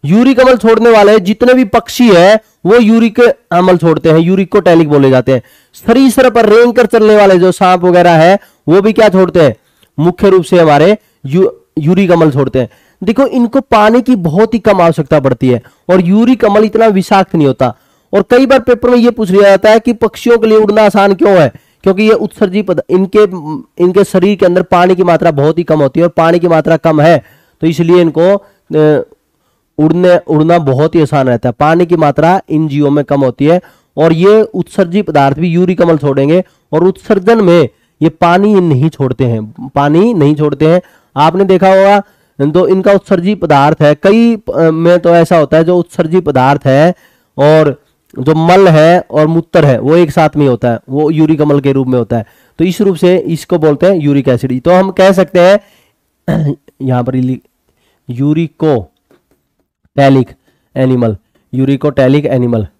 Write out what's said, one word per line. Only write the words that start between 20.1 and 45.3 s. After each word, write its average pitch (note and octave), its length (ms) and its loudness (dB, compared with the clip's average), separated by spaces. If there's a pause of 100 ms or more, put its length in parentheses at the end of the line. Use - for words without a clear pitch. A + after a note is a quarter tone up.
के A3 80 -2
लिए A3 120 2
उड़ना G#3+ 240 0
आसान G3+ 320 0
क्यों G3 280 2
है? C3 60 0 (340)
क्योंकि F#3+ 200 -2
ये A3 100 2
उत्सर्जी G#3 500 -4
पद-, F#3 280 -4
इनके, F#3+ 320 0 (640)
इनके F#3 200 0
शरीर F#3+ 340 -2
के F#3+ 80 2
अंदर F3+ 160 0
पानी F3+ 340 0
की F#3 60 -4
मात्रा E3+ 280 0
बहुत D3+ 280 -2
ही F3 60 -4
कम D#3 180 -2
होती C#3 180 -2
है E3+ 60 2
और E3+ 100 -4
पानी E3+ 220 0
की E3+ 100 -2
मात्रा E3 280 0
कम D3+ 240 -2
है D#3+ 240 2 (360)
तो D#3 60 -4
इसलिए E3+ 340 2
इनको, E3+ 360 0
अ, D3+ 680 -4 (720)
उड़ने, E3+ 400 2
उड़ना D#3+ 400 0
बहुत D3 360 -2
ही E3 80 2
आसान C3+ 260 -2
रहता A#2+ 200 -2
है। A#2 100 -4
पानी E3 280 0
की E3+ 100 -2
मात्रा D#3+ 520 0
इन D#3 200 -2
जीवों C#3+ 220 -2
में C#3+ 140 -2
कम C#3 200 -2
होती C3 220 -4
है F3 140 2 (360)
और D#3+ 160 0
ये G3+ 300 2
उत्सर्जी F#3+ 600 -4
पदार्थ C#3 360 -2
भी F3 100 -4
यूरिक F3 340 -2
अम्ल E3 160 0
छोड़ेंगे C#3+ 460 -2 (280)
और E3 120 0
उत्सर्जन G3+ 560 -2
में E3+ 280 2 (340)
ये D#3+ 60 0
पानी F#3 520 0
नहीं D#3 300 0
छोड़ते C3 340 -4
हैं, A2+ 440 -8
पानी D#3+ 460 0
नहीं D3+ 200 0
छोड़ते D3+ 380 -2
हैं। F3+ 80 0 (360)
आपने E3 280 0
देखा F#3+ 240 2
होगा G3 320 2 (500)
तो F3 180 0
इनका F#3+ 240 0
उत्सर्जी F#3+ 420 -2
पदार्थ D3+ 480 -2
है, D3 120 2
कई, A3+ 420 0
अ, E3 340 -2
में E3+ 300 0
तो F3 100 0
ऐसा E3+ 280 2